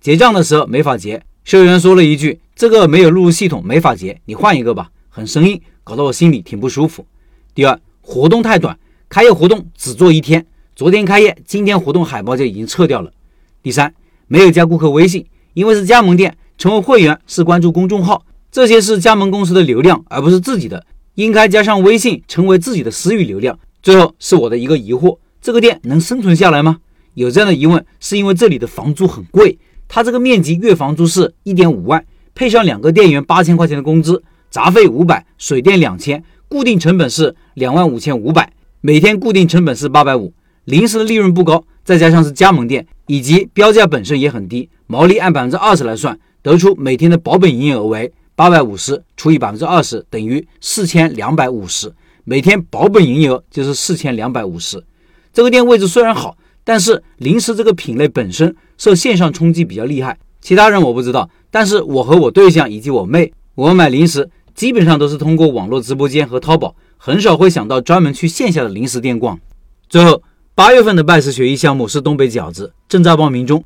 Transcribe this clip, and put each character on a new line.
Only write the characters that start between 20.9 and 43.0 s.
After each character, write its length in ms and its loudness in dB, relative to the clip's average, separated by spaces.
应 180 -2
该 160 2
加 140 0
上 200 0
微 140 4
信， 300 -4
成 200 -2
为 120 4
自 160 -4
己 80 -4
的 80 -6
私 240 -4
域 100 0
流 140 -8
量。 200 -6
最 140 4
后 220 2
是 180 -2
我 140 0
的 80 -4
一 80 -8
个 100 0
疑 160 -6
惑： 260 -2
这 120 -6
个 80 2
店 240 2
能 160 0
生 200 -6
存 140 2
下 160 2
来 120 0
吗？ 160 0
有 160 -4
这 100 2
样 60 2
的 80 2
疑 120 0
问， 200 2
是 180 -6
因 80 -2
为 80 0
这 140 0
里 100 -2
的 80 -8
房 260 -8
租 140 -2
很 200 -4
贵， 300 2
它 160 -4
这 80 -2
个 80 -2
面 240 2
积 140 -2
月 180 2
房 220 -4
租 100 0
是 260 -2
一 100 -6
点 180 2
五 120 -6
万， 200 -2
配 160 -2
上 140 2
两 160 -4
个 100 0
店 180 4
员 160 0
八 160 0
千 160 2
块 120 0
钱 80 -4
的 60 -8
工 200 0
资， 180 -2
杂 180 -2
费 200 4
五 160 0
百， 200 -2
水 240 -4
电 160 4
两 180 0
千， 260 -8
固 160 -4
定 140 0
成 200 0
本 100 0
是 260 -2
两 180 -4
万 160 2
五 120 -4
千 180 -4
五 140 -4
百， 200 0
每 180 2
天 200 2
固 140 -4
定 140 4
成 180 2
本 120 -2
是 120 -8
八 140 4
百 140 0
五， 180 -6
临 220 0
时 120 -2
的 60 -2
利 100 -2
润 180 2
不 120 2
高， 200 0
再 120 2
加 140 4
上 140 4
是 80 -6
加 180 2
盟 160 0
店， 180 -6